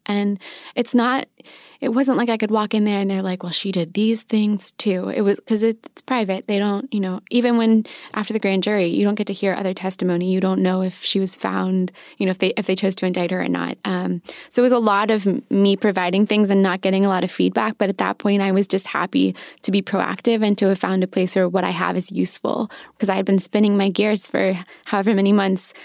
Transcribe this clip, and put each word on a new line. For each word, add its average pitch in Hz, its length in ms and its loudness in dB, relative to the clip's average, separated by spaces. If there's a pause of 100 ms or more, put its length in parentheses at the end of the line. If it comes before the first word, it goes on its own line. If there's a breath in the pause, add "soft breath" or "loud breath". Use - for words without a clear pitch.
And 202 340 -2 (340 loud breath)
it's 233 180 0
not, 247 360 0 (520 loud breath)
it - 120 -2
wasn't 262 240 2
like 240 140 0
I 226 80 0
could 214 120 -2
walk 214 220 0
in 214 120 2
there 208 160 2
and 196 100 0
they're 190 100 -2
like, 185 220 -4
"Well, 175 100 -8
she - 180 -4
did 175 220 -2
these 220 300 0
things 208 500 2
too." 190 420 -2
It 214 60 0
was, 202 260 2
'cause 214 160 0
it's - 440 -2
private. 202 400 -2
They 208 120 0
don't, 208 360 -2
you 208 60 -2
know, 185 200 -4 (100)
even 240 280 2
when 226 260 4 (300 loud breath)
after 214 180 -4
the 220 60 0
grand 190 240 0
jury, 208 240 0
you 196 180 0
don't 208 120 0
get 208 100 -2
to 196 80 -4
hear 190 180 -2
other 190 220 -4
testimony. 185 580 -2
You 185 80 0
don't 190 220 0
know 185 180 0
if 185 240 -6
she - 160 -2
was 190 160 -2
found, 185 560 -2 (240 loud breath)
you 202 80 -4
know, 185 60 0
if 185 80 -4
they, 185 180 0
if 202 100 -4
they 190 80 0
chose 190 220 -2
to 185 100 -2
indict 180 260 -2
her 185 100 -2
or 180 60 -4
not. - 360 -4
Um, 180 380 -2 (260 loud breath)
so 247 140 2
it - 20 6
was 247 80 4
a 247 60 4
lot 214 320 2
of 208 160 0
m-, 190 240 0
me 196 260 4
providing 190 500 0
things 208 220 2
and 196 140 4
not 185 180 0
getting 190 240 2
a 202 40 4
lot 185 140 0
of 185 80 -2
feedback. 214 460 -2
But 196 140 0
at 190 80 -6
that 196 180 -2
point, 202 240 0
I 196 120 0
was 196 140 2
just 190 200 0
happy 185 480 0 (280 loud breath)
to - 80 -2
be 196 120 2
proactive 202 600 0
and 202 160 2
to 196 100 2
have 190 100 0
found 185 260 0
a - 20 0
place 185 300 0
where 185 140 2
what 180 140 0
I 180 60 0
have 180 280 -2
is 180 120 -6
useful, 185 600 -2 (280 loud breath)
'cause 196 120 0
I 190 60 0
had 196 100 -2
been 196 140 4
spinning 208 360 2
my 196 140 2
gears 208 360 0
for 190 320 0 (280 loud breath)
however 202 280 0
many 196 200 4
months, 190 400 2 (100)